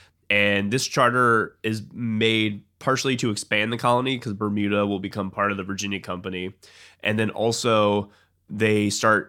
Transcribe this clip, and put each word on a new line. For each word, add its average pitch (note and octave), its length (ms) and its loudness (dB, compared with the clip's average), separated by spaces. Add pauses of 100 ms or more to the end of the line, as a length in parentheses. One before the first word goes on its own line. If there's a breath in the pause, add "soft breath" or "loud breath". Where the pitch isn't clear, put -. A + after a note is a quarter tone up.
(300 soft breath)
And G2+ 420 2
this B2+ 140 -2
charter A#2+ 760 2
is A2 200 -4 (100)
made A2 680 0 (160)
partially C3 380 0
to A#2+ 120 -2
expand G#2+ 460 -2
the - 20 -6
colony B2 420 0
'cause A#2 140 -8
Bermuda G#2 540 0
will G2+ 120 -2
become F#2+ 320 -6
part G2+ 200 0
of G2+ 80 -4
the F#2+ 60 -8
Virginia G2 360 -6
Company. F#2 540 -8 (480 loud breath)
And G#2+ 160 0
then A2 100 0
also G#2+ 800 2 (400 soft breath)
they G#2+ 400 2
start G#2+ 400 2